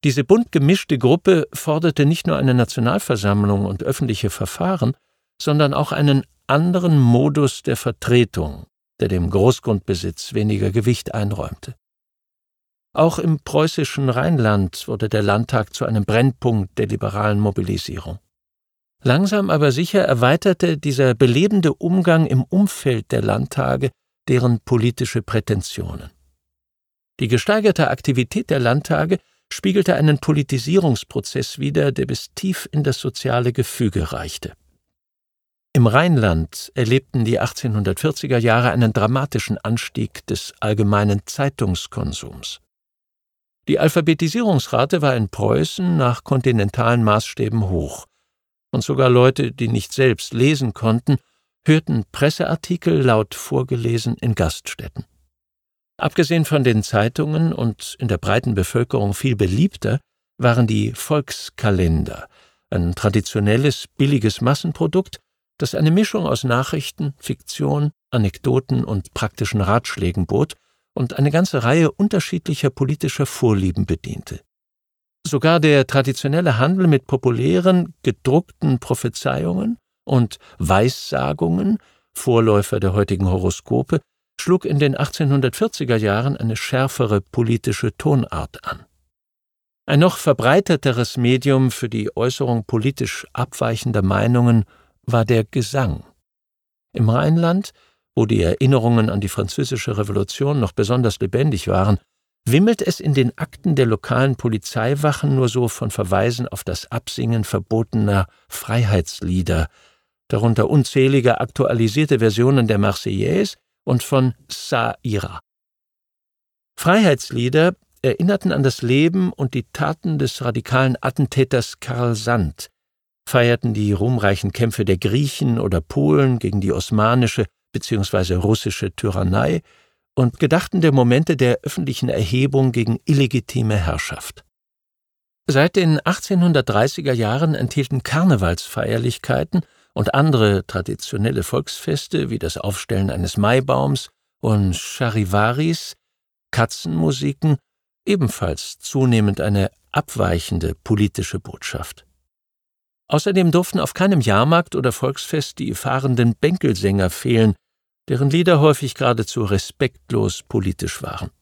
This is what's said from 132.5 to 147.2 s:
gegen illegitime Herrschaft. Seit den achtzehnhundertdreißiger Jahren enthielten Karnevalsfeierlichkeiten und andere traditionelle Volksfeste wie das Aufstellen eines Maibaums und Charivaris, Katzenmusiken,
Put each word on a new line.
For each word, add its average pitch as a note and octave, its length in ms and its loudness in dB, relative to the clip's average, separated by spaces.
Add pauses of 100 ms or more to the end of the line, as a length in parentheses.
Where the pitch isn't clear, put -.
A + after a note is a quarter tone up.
gegen A#2 320 0
illegitime B2 720 0
Herrschaft. - 640 -6 (1040)
Seit D3 280 2
den D#3+ 280 4
achtzehnhundertdreißiger C#3+ 1120 0
Jahren B2 420 0
enthielten C3 480 -4
Karnevalsfeierlichkeiten B2 1600 0 (320)
und - 200 -2
andere A2+ 540 2
traditionelle G2+ 760 -4
Volksfeste - 880 -4
wie - 100 -6
das E2 180 -6
Aufstellen G2 520 -4
eines F2+ 280 -4
Maibaums C3 720 0 (320)
und G2+ 340 2
Charivaris, A2+ 1200 -2 (560)
Katzenmusiken, C#3+ 1080 0 (480)